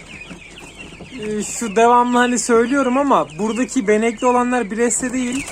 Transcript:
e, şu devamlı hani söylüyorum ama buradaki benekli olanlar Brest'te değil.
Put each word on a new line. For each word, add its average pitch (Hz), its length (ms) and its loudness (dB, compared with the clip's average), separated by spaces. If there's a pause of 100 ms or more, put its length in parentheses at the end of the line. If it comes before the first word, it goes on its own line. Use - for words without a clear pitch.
(1200)
e, 214 220 -4
şu 208 320 -6
devamlı 240 420 4
hani 247 220 2
söylüyorum 247 580 2
ama 233 300 2 (120)
buradaki 226 480 -2
benekli 220 400 0
olanlar 247 440 0
Brest'te 233 420 -2
değil. 254 380 -4